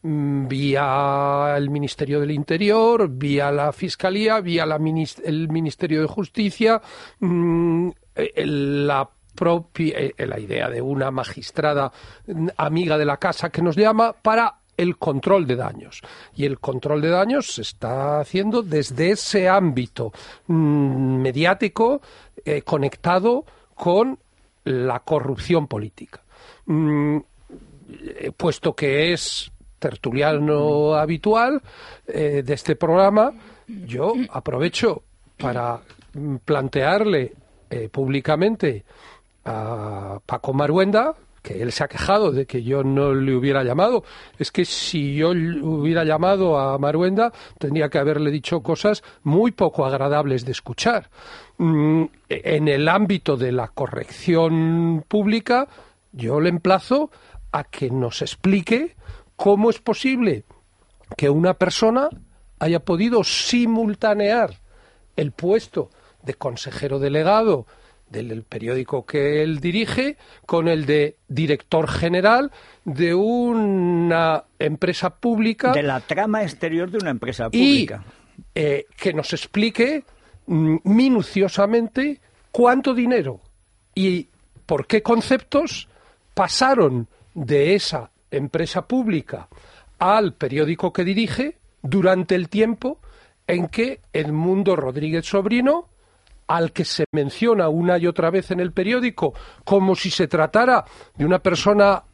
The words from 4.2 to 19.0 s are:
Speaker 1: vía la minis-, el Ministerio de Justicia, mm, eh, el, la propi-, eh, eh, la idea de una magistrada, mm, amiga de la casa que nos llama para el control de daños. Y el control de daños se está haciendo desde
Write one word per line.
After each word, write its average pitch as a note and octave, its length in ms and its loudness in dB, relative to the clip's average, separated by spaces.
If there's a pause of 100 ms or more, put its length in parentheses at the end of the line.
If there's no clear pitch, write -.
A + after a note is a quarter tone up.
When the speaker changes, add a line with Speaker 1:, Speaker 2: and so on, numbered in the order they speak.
Speaker 1:
vía E3+ 240 0
la D#3 140 -2
minis-, D#3+ 440 -2
el D#3+ 260 -2
Ministerio D#3 520 -2
de D#3+ 60 0
Justicia, A3 760 0 (380)
mm, E3+ 720 2 (260)
eh, - 200 -2
el, C#3+ 520 0
la C#3 200 0 (280)
propi-, E3+ 600 0
eh, C3+ 220 -4
eh, - 80 -4
la - 140 -8
idea - 300 -4
de A#2+ 120 -6
una C3+ 300 -2
magistrada, C#3 800 -4 (360)
mm, E3 200 -4 (100)
amiga D#3 400 0
de D3+ 80 2
la C#3+ 120 0
casa - 320 -4
que - 120 -4
nos E3+ 140 0
llama A3 380 4
para A3 420 0 (220)
el F3 200 0
control E3 500 2
de B2 80 0
daños. - 460 -10 (340)
Y C#3+ 100 -2
el C#3 140 -4
control C#3+ 420 -2
de D#3+ 80 2
daños G#3 440 0
se A2+ 100 -10
está C#3 560 -4
haciendo G3+ 420 -2
desde D#3 500 0